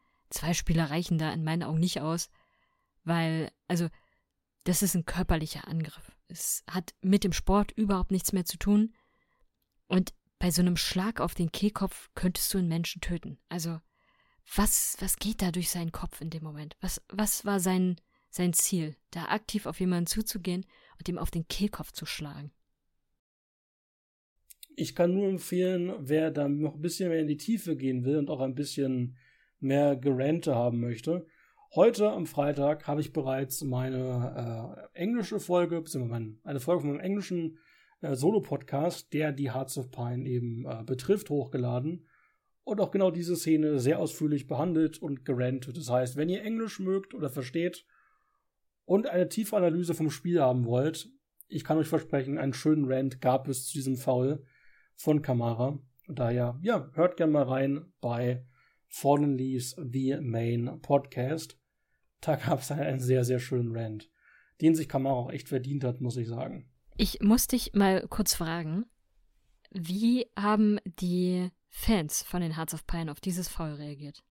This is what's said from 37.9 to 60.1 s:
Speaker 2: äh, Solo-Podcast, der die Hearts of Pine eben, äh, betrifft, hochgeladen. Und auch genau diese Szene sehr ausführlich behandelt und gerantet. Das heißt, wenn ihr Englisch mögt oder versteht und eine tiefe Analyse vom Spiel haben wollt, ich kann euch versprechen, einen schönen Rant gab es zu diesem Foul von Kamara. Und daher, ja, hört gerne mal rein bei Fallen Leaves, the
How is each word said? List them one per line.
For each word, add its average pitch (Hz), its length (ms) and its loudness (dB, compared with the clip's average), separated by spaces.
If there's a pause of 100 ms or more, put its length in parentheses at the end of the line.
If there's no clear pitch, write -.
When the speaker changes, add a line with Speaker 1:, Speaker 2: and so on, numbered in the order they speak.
Speaker 2:
äh, 147 160 -2
Solo-Podcast, 151 960 0
der 151 200 0
die 135 200 -4
Hearts 131 260 -6
of 127 120 -6
Pine 123 380 -6
eben, 120 380 -4
äh, 113 180 -8
betrifft, 143 460 0
hochgeladen. 135 800 -2 (560)
Und 214 160 -2
auch 185 120 0
genau 190 180 4
diese 170 260 0
Szene 151 440 4
sehr 143 180 4
ausführlich 151 480 0
behandelt 156 560 0
und 139 220 -6
gerantet. 127 520 -2
Das 123 140 -8
heißt, 127 260 2
wenn 156 120 0
ihr 196 160 -2
Englisch 226 340 -4
mögt 190 340 -2
oder 151 160 -4
versteht 165 560 -4 (1000)
und 220 240 4
eine 180 200 2
tiefe 220 280 -2
Analyse 175 380 2
vom 156 160 0
Spiel 175 300 0
haben 127 240 4
wollt, 131 460 0 (380)
ich - 160 -6
kann 156 140 2
euch 156 100 2
versprechen, 143 500 0
einen 139 140 0
schönen 151 320 2
Rant 131 360 0
gab 131 280 2
es 131 180 -4
zu - 60 -8
diesem 135 240 -2
Foul 131 480 0 (500)
von 151 280 2
Kamara. 120 580 0 (260)
Und 135 140 -8
daher, 120 420 0
ja, 202 320 0
hört - 220 2
gerne 160 160 4
mal 147 120 4
rein 135 560 -2
bei 123 460 -2 (400)
Fallen 143 500 2
Leaves, 127 460 -4
the 131 380 -2